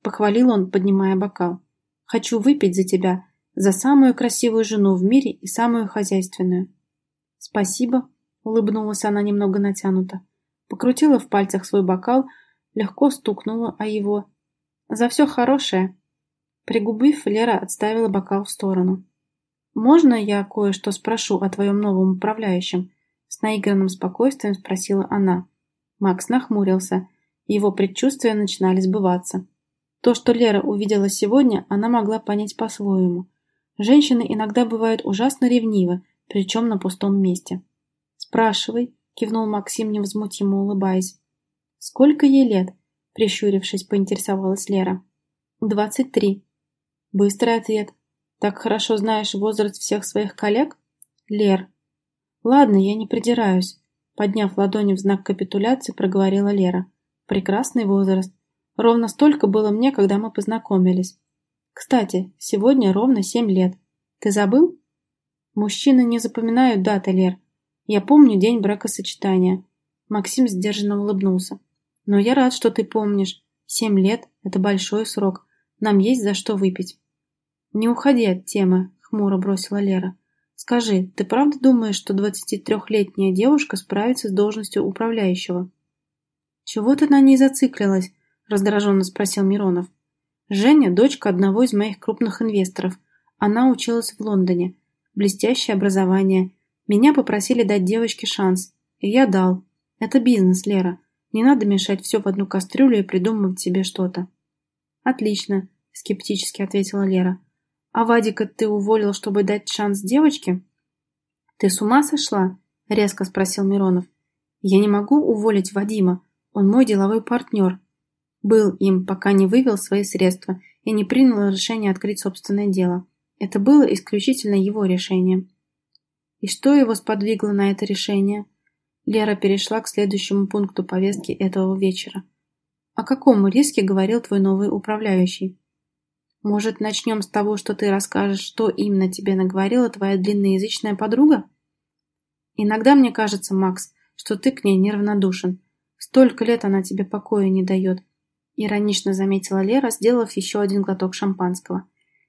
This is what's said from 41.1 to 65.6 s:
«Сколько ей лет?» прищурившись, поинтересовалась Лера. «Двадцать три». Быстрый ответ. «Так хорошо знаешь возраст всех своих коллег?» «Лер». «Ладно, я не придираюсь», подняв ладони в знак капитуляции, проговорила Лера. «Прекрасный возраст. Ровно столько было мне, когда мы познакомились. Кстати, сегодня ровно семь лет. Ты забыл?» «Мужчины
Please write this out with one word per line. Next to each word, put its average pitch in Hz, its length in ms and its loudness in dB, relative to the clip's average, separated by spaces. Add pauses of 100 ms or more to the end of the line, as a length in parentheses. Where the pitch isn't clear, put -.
«Сколько 294 480 4
ей 269 220 6
лет?» 185 260 0 (400)
прищурившись, 196 720 -2
поинтересовалась 196 840 -4
Лера. 185 340 -2 (580)
«Двадцать 214 520 -2
три». 196 320 0 (680)
Быстрый 202 440 0
ответ. 214 340 -4 (500)
«Так 202 180 -4
хорошо 220 380 -2
знаешь 214 380 -4
возраст 208 420 -4
всех 208 280 -6
своих 208 320 -6
коллег?» 226 400 -2 (520)
«Лер». 196 400 0 (760)
«Ладно, 240 340 4
я 196 180 2
не 220 120 -8
придираюсь», 220 720 -2 (360)
подняв 202 420 -2
ладони 202 340 0
в 185 60 -2
знак 196 260 -2
капитуляции, 202 680 -4
проговорила 196 600 0
Лера. 185 380 -2 (360)
«Прекрасный 202 600 -2
возраст. 190 480 0 (420)
Ровно 233 320 2
столько 294 380 2
было 214 240 0
мне, 240 220 0
когда 196 260 2
мы 214 120 -6
познакомились. 185 880 -2 (540)
Кстати, 190 640 -2
сегодня 220 540 2
ровно 220 300 2
семь 233 280 -2
лет. 185 240 2 (440)
Ты 208 120 -2
забыл?» 208 480 2 (760)
«Мужчины 233 500 2